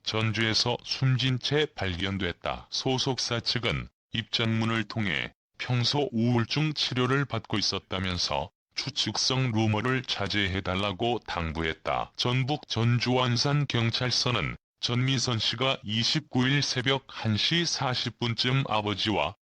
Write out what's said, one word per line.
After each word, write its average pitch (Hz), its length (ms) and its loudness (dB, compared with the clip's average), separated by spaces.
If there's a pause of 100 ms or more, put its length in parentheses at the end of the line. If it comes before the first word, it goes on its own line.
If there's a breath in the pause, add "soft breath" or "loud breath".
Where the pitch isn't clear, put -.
전주에서 110 800 2
숨진 131 560 2
채 147 260 0 (100)
발견됐다. 92 960 -4
소속사 127 680 0
측은 92 480 -2 (260)
입장문을 113 720 0
통해 85 460 -2 (280)
평소 123 520 0
우울증 120 640 2
치료를 127 520 0
받고 110 320 -4
있었다면서 92 920 -2 (260)
추측성 127 760 -2
루머를 110 500 2
자제해달라고 98 1300 0
당부했다. 80 880 -2
전북 127 520 0
전주 120 540 2
안산 139 460 2
경찰서는 117 880 0 (260)
전미선 123 580 0
씨가 127 440 0
이십구 117 640 0
일 139 160 4
새벽 131 440 0
한 110 300 0
시 165 280 2
사십 127 540 -2
분쯤 127 480 0
아버지와 104 760 0